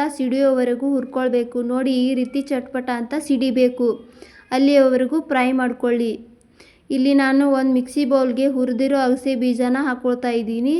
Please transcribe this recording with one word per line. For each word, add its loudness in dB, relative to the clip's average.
ಸಿಡಿಯೋವರೆಗೂ 0
ಹುರ್ಕೊಳ್ಬೇಕು. -2
ನೋಡಿ, -2
ಈ 2
ರೀತಿ -4
ಚಟ್ಪಟ -6
ಅಂತ -6
ಸಿಡಿಬೇಕು, 0
ಅಲ್ಲಿಯವರೆಗೂ 4
ಫ್ರೈ 0
ಮಾಡ್ಕೊಳ್ಳಿ. -2
ಇಲ್ಲಿ 2
ನಾನು 4
ಒಂದು 2
ಮಿಕ್ಸಿ 0
ಬೌಲ್ಗೆ 2
ಹುರಿದಿರೋ 0
ಅಗಸೆ 0
ಬೀಜನ 0
ಹಾಕ್ಕೊಳ್ತಾ -2
ಇದ್ದೀನಿ. -2